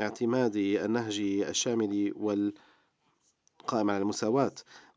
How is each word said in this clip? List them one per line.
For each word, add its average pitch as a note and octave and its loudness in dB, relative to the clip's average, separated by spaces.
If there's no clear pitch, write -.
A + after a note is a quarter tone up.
اعتماد A#2 0
النهج G#2 0
الشامل G2+ 0
والقائم - -4
على G2+ 0
المساواة. G#2+ 0